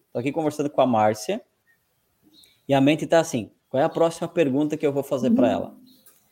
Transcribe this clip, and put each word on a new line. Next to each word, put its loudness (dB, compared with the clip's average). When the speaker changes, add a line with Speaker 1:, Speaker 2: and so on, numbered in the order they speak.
Speaker 1:
tô -6
aqui -4
conversando -4
com 0
a 4
Márcia", 0
e 0
a 4
mente 2
tá 4
assim, -4
"Qual 0
é 2
a 0
próxima -2
pergunta 0
que -4
eu 0
vou -2
fazer -2
pra 4
Speaker 2:
Uhum. 0
Speaker 1:
ela?" -6